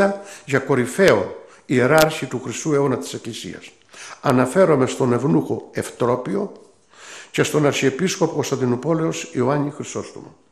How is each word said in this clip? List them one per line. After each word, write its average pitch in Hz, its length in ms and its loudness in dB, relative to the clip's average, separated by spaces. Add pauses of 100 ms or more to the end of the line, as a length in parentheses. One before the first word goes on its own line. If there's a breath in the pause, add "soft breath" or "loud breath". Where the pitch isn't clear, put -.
(460 loud breath)
για 135 140 0
κορυφαίο 123 880 2 (200 loud breath)
ιεράρχη 147 600 4
του 123 160 -6
χρυσού 147 320 -4
αιώνα 139 240 0
της - 160 -10
Εκκλησίας. 110 560 -12 (500 loud breath)
Αναφέρομαι 135 640 4
στον 123 260 0
ευνούχο 120 600 0
Ευτρόπιο 131 800 -2 (800 loud breath)
και - 120 0
στον 147 240 2
Αρχιεπίσκοπο 151 680 0
Κωνσταντινουπόλεως 147 960 -2
Ιωάννη 143 380 0
Χρυσόστομο. - 640 -12 (160)